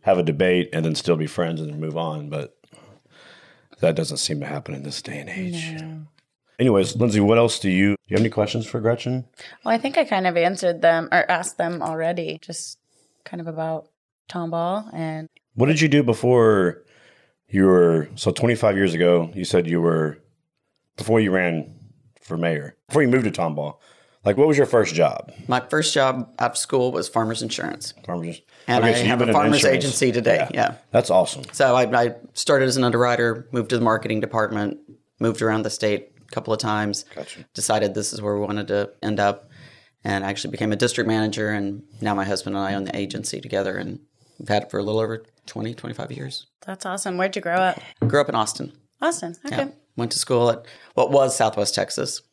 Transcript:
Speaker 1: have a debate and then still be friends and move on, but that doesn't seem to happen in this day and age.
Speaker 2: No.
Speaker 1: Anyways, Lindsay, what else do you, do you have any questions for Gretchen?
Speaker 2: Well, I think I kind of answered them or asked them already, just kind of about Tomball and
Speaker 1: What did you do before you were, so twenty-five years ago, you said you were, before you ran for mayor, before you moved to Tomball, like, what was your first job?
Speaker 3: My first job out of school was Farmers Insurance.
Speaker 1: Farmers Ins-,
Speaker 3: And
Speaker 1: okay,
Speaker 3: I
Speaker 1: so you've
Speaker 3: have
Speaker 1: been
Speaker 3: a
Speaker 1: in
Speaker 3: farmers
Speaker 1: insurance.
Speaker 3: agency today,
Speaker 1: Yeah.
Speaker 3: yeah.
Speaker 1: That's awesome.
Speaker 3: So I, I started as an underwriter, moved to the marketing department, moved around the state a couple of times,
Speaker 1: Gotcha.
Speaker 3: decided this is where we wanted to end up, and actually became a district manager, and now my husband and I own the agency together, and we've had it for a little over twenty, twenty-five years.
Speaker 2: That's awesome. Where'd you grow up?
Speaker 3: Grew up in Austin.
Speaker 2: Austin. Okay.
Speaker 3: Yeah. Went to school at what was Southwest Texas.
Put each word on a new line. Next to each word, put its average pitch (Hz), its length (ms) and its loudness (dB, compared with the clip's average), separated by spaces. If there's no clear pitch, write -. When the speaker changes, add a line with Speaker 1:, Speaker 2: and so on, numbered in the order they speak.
Speaker 1:
have 95 160 4
a 87 60 0
debate 87 500 2
and 80 120 -2
then 80 100 0
still 85 220 0
be 78 100 -4
friends 82 340 -4
and 76 180 -10
move 78 180 -6
on, 78 320 -6
but 73 260 -10
that 80 160 2
doesn't 76 220 -4
seem 76 240 -4
to 69 40 -10
happen 71 300 -10
in 69 80 -14
this 71 180 -10
day 71 180 -12
and - 100 -14
age. 170 520 -10
Speaker 2:
No. 156 200 -14
Speaker 1:
Anyways, 107 380 4
Lindsay, 110 240 4
what 107 160 6
else 117 220 2
do 98 100 0
you, 95 220 6
do 101 40 2
you 101 80 -2
have 101 60 4
any 113 80 2
questions 107 380 -2
for 120 140 -6
Gretchen? 120 440 -2
Speaker 2:
Well, 226 100 0
I 233 40 2
think 277 200 -2
I 320 60 2
kind 190 240 0
of 170 80 0
answered 175 460 0
them 165 300 2
or - 200 2
asked 165 260 -2
them 170 240 -4
already, 160 600 -4
just - 360 -14
kind - 160 -12
of 165 80 -10
about 160 400 -6
Tomball 175 640 -4
and 160 340 -8
Speaker 1:
What 120 120 4
did 151 120 4
you 156 80 4
do 143 160 6
before 113 800 4
you 98 180 4
were, 85 500 6
so - 160 0
twenty-five 113 440 2
years 95 180 2
ago, 85 400 4
you 95 120 -6
said 87 220 2
you 85 140 0
were, 80 380 0
before 113 220 2
you 104 120 2
ran 87 420 0
for 82 160 -8
mayor, 80 380 -4
before 156 140 2
you 135 60 4
moved 123 160 2
to 104 80 0
Tomball, 73 460 -6
like, 101 100 2
what 147 140 6
was 143 80 4
your 139 100 4
first 107 260 2
job? - 380 0
Speaker 3:
My 127 140 0
first 156 320 -2
job 131 360 0
out 120 120 0
of - 60 -8
school 127 340 0
was - 160 -4
Farmers 113 340 -4
Insurance. - 520 -8
Speaker 1:
Farmers 87 220 -8
Ins-, 82 140 -12
Speaker 3:
And 120 160 2
Speaker 1:
okay, 117 80 4
Speaker 3:
I - 40 2
Speaker 1:
so 123 40 0
you've - 80 0
Speaker 3:
have 120 120 2
Speaker 1:
been 117 100 2
Speaker 3:
a - 20 2
Speaker 1:
in - 20 2
Speaker 3:
farmers 147 300 4
Speaker 1:
insurance. 135 220 4
Speaker 3:
agency 127 260 0
today, 117 260 2
Speaker 1:
Yeah. - 160 -2
Speaker 3:
yeah. 120 220 0
Speaker 1:
That's - 180 2
awesome. 90 340 2
Speaker 3:
So 131 220 4
I, 123 140 4
I 117 80 -4
started 131 340 2
as 127 80 0
an 131 80 2
underwriter, 120 680 2
moved 120 160 -2
to 123 80 0
the 113 60 0
marketing 110 360 0
department, 104 580 -2
moved 113 200 0
around 110 220 0
the 107 60 -4
state 104 400 -2
a - 40 -20
couple 110 220 -4
of 107 60 -2
times, 107 460 -4
Speaker 1:
Gotcha. - 300 -16
Speaker 3:
decided 107 400 0
this 107 180 -4
is 110 80 -10
where 104 160 -2
we 104 80 -2
wanted 104 220 -6
to 101 240 -2
end 107 200 -4
up, 101 280 0
and 98 220 -2
actually 98 260 -6
became 107 220 -4
a - 20 0
district 113 320 0
manager, 110 420 0
and 101 320 -4
now 104 120 -2
my 98 120 -2
husband 98 320 -4
and 98 60 -4
I 98 120 -4
own 98 80 -4
the 95 120 -8
agency - 460 -8
together, 98 360 -4
and 95 220 -10
we've 104 120 -16
had 104 140 0
it - 60 -16
for 104 100 -4
a 101 40 -4
little 107 160 -2
over 113 240 -4
twenty, 113 280 -10
twenty-five 120 380 -12
years. 131 340 -12
Speaker 2:
That's 190 200 -14
awesome. 190 320 -6
Where'd 190 200 -2
you 196 40 -8
grow 170 140 -4
up? 185 240 0
Speaker 3:
Grew 135 160 4
up 139 80 0
in - 60 -4
Austin. - 380 -4
Speaker 2:
Austin. 330 340 -4
Okay. 285 100 -6
Speaker 3:
Yeah. 277 140 -2
Went 117 160 -4
to - 80 -4
school 120 320 2
at 117 140 -4
what 127 160 2
was 135 260 4
Southwest 107 380 0
Texas. - 480 -4